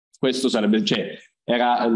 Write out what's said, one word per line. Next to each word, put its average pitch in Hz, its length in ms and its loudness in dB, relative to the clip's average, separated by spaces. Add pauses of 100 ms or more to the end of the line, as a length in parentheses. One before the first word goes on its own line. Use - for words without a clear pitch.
(200)
Questo 131 300 0
sarebbe, 110 340 2
cioè, 101 320 -4 (340)
era 120 460 0